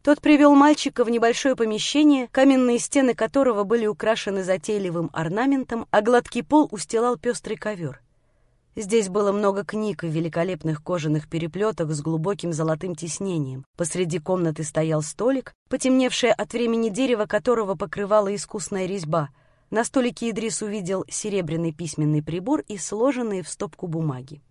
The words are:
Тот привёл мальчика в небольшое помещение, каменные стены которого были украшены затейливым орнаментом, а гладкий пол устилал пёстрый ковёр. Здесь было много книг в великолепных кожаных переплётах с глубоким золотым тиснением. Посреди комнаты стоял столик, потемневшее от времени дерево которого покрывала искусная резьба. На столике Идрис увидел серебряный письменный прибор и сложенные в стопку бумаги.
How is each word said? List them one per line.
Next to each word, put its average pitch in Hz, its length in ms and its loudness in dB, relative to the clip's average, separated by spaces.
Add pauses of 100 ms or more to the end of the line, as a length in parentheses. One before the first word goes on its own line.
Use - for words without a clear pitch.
Тот 294 220 2
привёл 294 320 8
мальчика 285 500 4
в 220 60 -2
небольшое 233 440 2
помещение, 254 720 2
каменные 262 500 4
стены 254 360 2
которого 226 500 2
были 220 220 0
украшены 208 560 -2
затейливым 185 720 -2
орнаментом, 233 760 -2
а 214 100 4
гладкий 240 420 2
пол 302 280 4
устилал 233 480 -2
пёстрый 233 380 -6
ковёр. 175 440 -8 (760)
Здесь 208 360 0
было 202 220 2
много 202 320 0
книг 214 400 -6
в - 20 -4
великолепных 160 760 -4
кожаных 156 460 -2
переплётах 170 640 -4
с 151 100 -4
глубоким 160 540 -4
золотым 160 400 -4
тиснением. 156 720 -6 (100)
Посреди 175 420 -2
комнаты 165 440 -2
стоял 156 400 0
столик, 247 500 -2 (160)
потемневшее 254 640 2
от - 220 -2
времени 226 340 0
дерево 220 380 0
которого 214 480 0
покрывала 202 600 0
искусная 190 520 -6
резьба. 165 420 -2 (400)
На 220 160 0
столике 240 460 -2
Идрис 220 320 -4
увидел 196 460 -4
серебряный 170 640 -4
письменный 151 500 -2
прибор 185 380 -2
и 208 180 -12
сложенные 220 640 -2
в 151 80 -12
стопку - 380 -10
бумаги. 147 520 -6 (100)